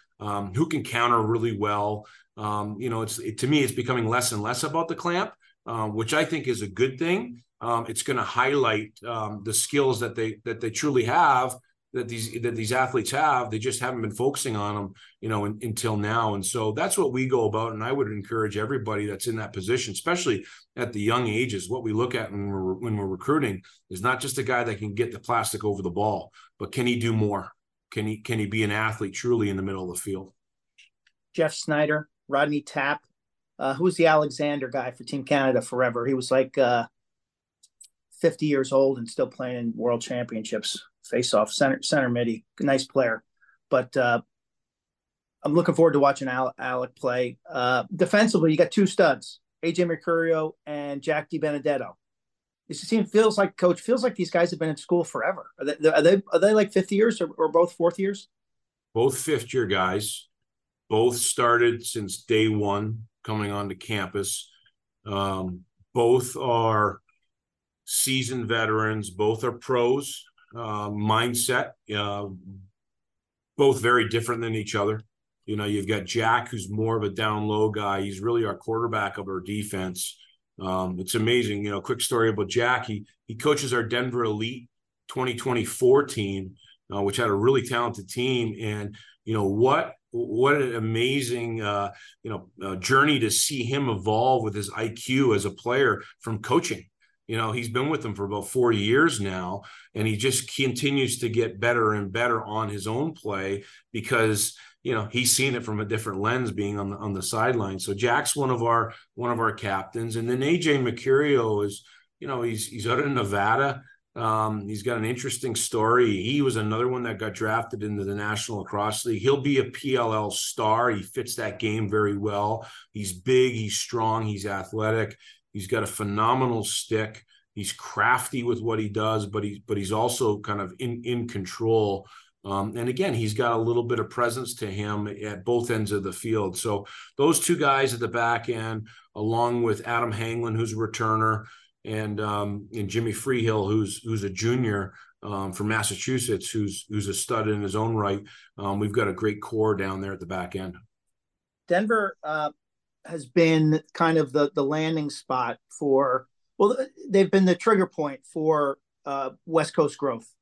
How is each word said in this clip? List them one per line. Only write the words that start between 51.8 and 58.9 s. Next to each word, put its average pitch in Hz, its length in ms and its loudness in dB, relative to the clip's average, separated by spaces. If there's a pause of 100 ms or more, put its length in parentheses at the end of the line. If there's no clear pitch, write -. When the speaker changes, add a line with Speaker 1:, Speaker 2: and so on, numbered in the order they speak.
Speaker 2:
This - 180 -10
team 220 160 4
feels 214 340 4
like, 196 200 2
Coach, 175 240 2
feels 233 200 0
like 233 140 0
these 175 160 -2
guys 170 200 2
have 165 100 -6
been 160 80 0
in 151 80 -4
school 175 260 0
forever. 165 560 -6
Are 135 60 -6
they, 151 240 2
are 151 120 6
they, 190 200 6 (100)
are 170 80 6
they, 202 140 6
like, 214 180 4
fifth 190 220 0
years 214 260 4
or, 170 80 0 (100)
or 160 120 2
both 170 240 4
fourth 175 260 2
years? 196 300 -4 (640)